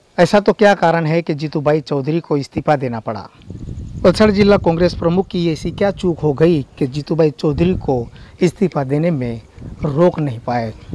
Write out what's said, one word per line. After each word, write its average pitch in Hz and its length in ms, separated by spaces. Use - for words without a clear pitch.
ऐसा 180 220
तो 202 120
क्या 202 220
कारण 165 320
है 165 160
कि 165 120
जीतूभाई 151 460
चौधरी 147 400
को 151 160
इस्तीफा 143 400
देना 127 240
पड़ा? 104 280
वलसाड़ 214 280
जिला 202 260
कांग्रेस 170 380
प्रमुख 175 320
की 170 260
ऐसी 160 180
क्या 202 200
चूक 180 300
हो 151 120
गई 156 300
कि 151 80
जीतूभाई 151 440
चौधरी 165 440
को 127 320
इस्तीफा 185 440
देने 151 260
में 123 300
रोक 170 360
नहीं 135 200
पाए? 117 340